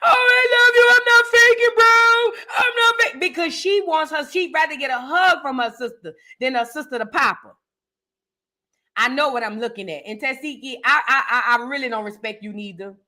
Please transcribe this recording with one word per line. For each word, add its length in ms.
Oh, 300
I 100
love 200
you. 180
I'm 180
not 200
faking, 440
bro. 100
I'm 200
not 240
fake. 200
Because 340
she 280
wants 300
her, 120
she'd 300
rather 220
get 140
a 80
hug 440
from 160
her 120
sister 440
than 140
her 100
sister 340
to 80
pop 360
her. 100
I 120
know 200
what 140
I'm 180
looking 300
at. 160
And 140
Tasiki, 640
I, 220
I, 240
I, 260
I 120
really 200
don't 160
respect 380
you 100
neither. 420